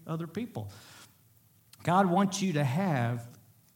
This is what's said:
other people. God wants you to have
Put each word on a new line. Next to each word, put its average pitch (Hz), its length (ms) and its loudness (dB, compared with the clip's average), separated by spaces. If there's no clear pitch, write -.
other 165 220 -6
people. 165 440 -8
God 185 240 4
wants 190 340 2
you 190 120 0
to 147 100 2
have 127 640 0